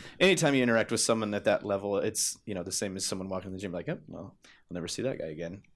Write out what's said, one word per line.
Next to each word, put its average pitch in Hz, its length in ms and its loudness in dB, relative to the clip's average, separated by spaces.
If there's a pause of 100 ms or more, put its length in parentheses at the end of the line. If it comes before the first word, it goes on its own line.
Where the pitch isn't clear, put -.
(200)
Anytime 160 340 6
you 131 80 6
interact 113 300 4
with 110 80 2
someone 110 340 2
at 101 100 -2
that 104 220 4
level, 101 320 0
it's, 101 480 -2
you 104 80 -4
know, 90 80 -4
the 95 100 -6
same 95 240 -2
as 95 80 -4
someone 95 240 -4
walking 95 200 -6
in 95 40 -8
the 95 80 -8
gym, 95 120 -6
like, 87 160 -6
"Oh, 170 180 -4
well, 82 380 -14
I'll - 300 -18
never 85 120 -6
see - 160 -6
that 131 160 -2
guy 80 80 -6
again." 85 360 -8 (140)